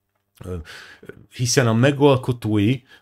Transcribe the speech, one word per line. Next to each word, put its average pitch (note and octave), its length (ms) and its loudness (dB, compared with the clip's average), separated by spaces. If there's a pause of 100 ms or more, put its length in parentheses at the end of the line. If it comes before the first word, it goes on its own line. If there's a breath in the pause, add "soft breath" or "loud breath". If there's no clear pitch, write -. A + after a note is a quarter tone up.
(460)
ö, F2+ 100 -10 (760 loud breath)
hiszen B2 380 0
a A2+ 60 2
megalkotói B2+ 1080 2 (200 soft breath)